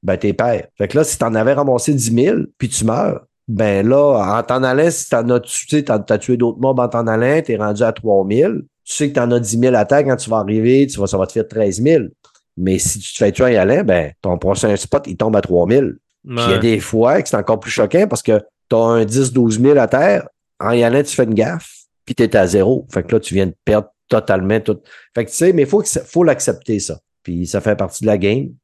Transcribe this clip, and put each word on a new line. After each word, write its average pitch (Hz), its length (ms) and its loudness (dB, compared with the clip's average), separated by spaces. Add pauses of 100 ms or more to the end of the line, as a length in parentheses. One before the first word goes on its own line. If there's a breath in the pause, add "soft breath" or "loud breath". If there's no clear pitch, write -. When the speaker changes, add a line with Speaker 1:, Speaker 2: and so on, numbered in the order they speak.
Speaker 1:
ben, 92 160 -2
t'es 104 160 0
père. 117 320 -2 (100)
Fait - 100 -2
que - 120 -2
là, 156 60 2
si - 120 -6
t'en 117 180 -2
avais 113 200 2
ramassé 143 400 0
dix 117 180 -2
mille, 135 360 0 (100)
puis 127 100 -4
tu - 160 -6
meurs, 131 400 -2 (240)
ben 104 400 0
là, 123 500 2
en 117 40 -2
t'en 127 200 -2
allant, 135 280 2
si - 180 -8
t'en 120 220 0
as 123 100 2
tu-, - 260 -10
tu 151 100 -2
sais, 151 60 2
t'as, 120 160 0
t'as 104 200 0
tué 123 180 -2
d'autres 117 240 0
mobs 131 180 0
en 123 100 0
t'en 117 180 -2
allant, 120 340 2
t'es 131 160 -4
rendu 104 260 -2
à 113 100 0
trois 98 340 0
mille, 117 380 0 (200)
tu - 100 -12
sais 147 140 -2
que 143 60 -8
t'en 120 160 0
as 120 100 2
dix 110 160 -4
mille 123 180 2
à 104 120 2
terre, 143 180 2
quand 131 120 0
tu 113 120 -10
vas 110 120 0
arriver, 113 480 2
tu 110 120 -10
vas, 98 60 -2
ça 98 100 -4
va 95 100 0
te - 60 -14
faire 110 160 -4
treize 104 320 -2
mille. 131 300 2 (480 soft breath)
Mais 92 200 0
si - 200 -4
tu - 160 -14
te - 20 -12
fais 104 160 2
tuer 127 120 0
en 127 40 2
y 120 80 2
allant, 107 260 2
ben, 87 380 0
ton 90 160 -2
prochain 98 400 0
spot, - 300 -4
il 90 100 -12
tombe 110 200 0
à 98 40 4
trois 87 260 0
mille. 120 300 0 (260)
Puis 127 140 -12
il - 20 -4
y 117 40 -2
a 117 140 2
Speaker 2:
Ouais. - 20 0
Speaker 1:
des 113 220 2
fois 117 420 0
que - 80 -8
c'est 123 60 -2
encore 110 240 0
plus - 100 -12
choquant 156 360 2
parce 127 160 -6
que 107 200 2 (260)
t'as 123 80 0
un 113 300 2
dix, 127 260 0
douze 117 260 2
mille 139 200 4
à 117 100 2
terre, 175 400 0 (340)
en 107 100 -2
y 120 120 2
allant, 127 180 2
tu - 140 -6
fais 131 80 2
une 113 80 -2
gaffe, 151 400 -2 (320)
puis - 100 -8
t'es 113 220 0
à 95 100 4
zéro. 98 460 2
Fait 95 100 -2
que - 120 -4
là, 107 60 2
tu - 120 -12
viens 95 140 0
de 87 80 -6 (100)
perdre 107 240 0 (200)
totalement 107 520 0
tout. 110 180 -4 (360 loud breath)
Fait 117 100 -2
que - 60 -12
tu - 60 -10
sais, 180 180 2
mais 151 100 4
faut 202 160 0
que - 80 -6
ça, - 160 -4
faut - 180 0
l'accepter, 123 580 0
ça. 80 200 -10 (220)
Puis 87 240 -6
ça 98 160 -4
fait 104 140 0
partie - 260 -6
de 107 40 0
la 104 120 2
game. 110 300 -2 (160)